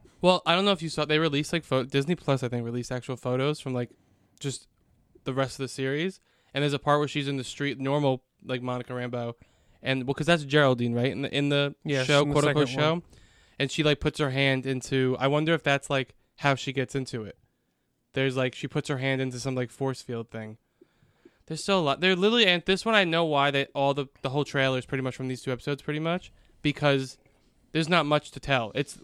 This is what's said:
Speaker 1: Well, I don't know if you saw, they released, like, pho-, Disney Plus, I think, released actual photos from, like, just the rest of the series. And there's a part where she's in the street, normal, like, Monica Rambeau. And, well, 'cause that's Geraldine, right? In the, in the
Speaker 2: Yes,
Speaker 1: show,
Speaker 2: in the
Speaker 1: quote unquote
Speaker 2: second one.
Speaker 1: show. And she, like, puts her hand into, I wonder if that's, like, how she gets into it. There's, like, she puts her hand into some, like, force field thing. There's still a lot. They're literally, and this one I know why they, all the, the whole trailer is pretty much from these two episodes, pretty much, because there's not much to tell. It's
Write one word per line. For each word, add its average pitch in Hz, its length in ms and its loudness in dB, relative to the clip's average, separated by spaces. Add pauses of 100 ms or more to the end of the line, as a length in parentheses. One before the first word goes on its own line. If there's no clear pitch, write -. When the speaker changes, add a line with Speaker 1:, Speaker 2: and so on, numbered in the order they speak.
(220)
Speaker 1:
Well, 180 240 4
I 170 100 2
don't 190 100 2
know 202 60 4
if 165 120 -2
you 160 60 -4
saw, 151 160 -2
they 151 120 2
released, 151 340 0
like, 165 120 -2
pho-, 131 200 0
Disney 139 320 0
Plus, 135 280 0
I 123 60 -4
think, 120 160 -4
released 120 260 -6
actual 127 240 -6
photos 131 440 -2
from, 131 140 -6
like, 123 160 -4 (500)
just - 280 -8 (560)
the 131 100 -6
rest 131 200 -2
of 135 100 -10
the 123 60 -6
series. 147 500 -6 (340)
And 139 80 -2
there's 143 120 0
a 139 60 -2
part 147 200 2
where 147 80 0
she's 139 200 -4
in 139 100 -4
the 127 60 -6
street, 143 360 -6
normal, 135 440 0 (220)
like, 127 160 -6
Monica 123 320 -6
Rambeau. 120 400 -6 (480)
And, 131 240 -2
well, 139 80 0
'cause 147 140 -4
that's 170 160 4
Geraldine, 131 500 4
right? 120 180 0
In 113 120 -4
the, 135 120 -4
in 143 140 2
the 143 340 0
Speaker 2:
Yes, 139 220 0
Speaker 1:
show, 143 160 6
Speaker 2:
in 147 80 2
the 143 40 0
Speaker 1:
quote 143 120 4
unquote 143 220 2
Speaker 2:
second 135 160 -2
one. 165 180 0
Speaker 1:
show. - 60 -16 (500)
And 139 140 -2
she, 156 120 0
like, 147 160 4
puts 147 200 -2
her 147 100 0
hand 131 360 0
into, 131 540 0
I 135 80 2
wonder 156 260 2
if 156 100 0
that's, 139 260 0
like, 135 240 -2 (260)
how 139 140 2
she 131 200 -4
gets 127 220 -4
into 123 280 -6
it. 98 140 -14 (760)
There's, 135 220 0
like, 127 200 -2
she - 120 -8
puts - 220 -4
her 143 80 -2
hand 131 240 -2
into 127 180 -4
some, 131 160 -4
like, 127 140 -2
force 135 320 -6
field 113 280 -10
thing. 110 280 -12 (880)
There's 156 180 -8
still 196 160 2
a - 20 2
lot. 143 200 0
They're 185 140 4
literally, 214 300 4
and 175 200 4
this 185 180 0
one 226 100 2
I 202 120 6
know 165 180 2
why 143 280 4
they, 139 160 0
all 139 260 0
the, 135 140 -4 (140)
the 131 100 -4
whole 143 120 0
trailer 135 340 0
is 123 80 -6
pretty 135 160 -4
much 127 140 -4
from 131 140 -6
these 127 120 -8
two 131 120 -4
episodes, 139 280 -6
pretty 151 200 -4
much, 165 320 -4 (280)
because 139 560 2 (540)
there's 156 160 0
not 165 180 4
much 147 260 2
to - 100 -14
tell. 123 340 0
It's 139 280 -4